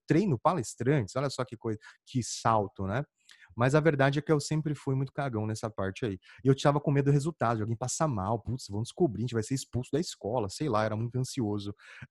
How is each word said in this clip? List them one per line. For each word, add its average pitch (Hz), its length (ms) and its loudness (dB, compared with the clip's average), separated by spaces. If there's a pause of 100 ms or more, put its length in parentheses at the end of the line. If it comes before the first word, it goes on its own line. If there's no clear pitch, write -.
treino 156 300 2
palestrantes, 139 800 0
olha 135 140 0
só 127 160 -6
que - 100 -14
coisa, 110 240 -4 (280)
que 123 160 -2
salto, 104 640 0
né? 120 180 -2 (500)
Mas 131 200 4
a 156 40 6
verdade 139 380 4
é 147 40 -2
que - 100 0
eu 151 100 4
sempre 156 320 -2
fui 135 220 -2
muito 135 180 -2
cagão 120 320 -2
nessa 110 240 -2
parte 95 360 -4
aí. 95 140 -2 (240)
E 127 40 2
eu 135 80 8
tava 147 260 2
com 156 100 0
medo 139 140 4
do 143 80 4
resultado, 131 440 0
de 107 40 -2
alguém 110 160 -2
passar 127 300 -2
mal, 110 320 -2
putz, - 280 -8
vão 101 140 -4
descobrir, 117 400 0
a 120 40 -2
gente 117 100 -4
vai 110 80 0
ser - 100 -6
expulso - 400 -6
da 139 60 2
escola, 110 500 -4
sei 151 180 -4
lá, 107 160 2
era 107 120 -2
muito 117 220 -4
ansioso, 104 560 -2 (380)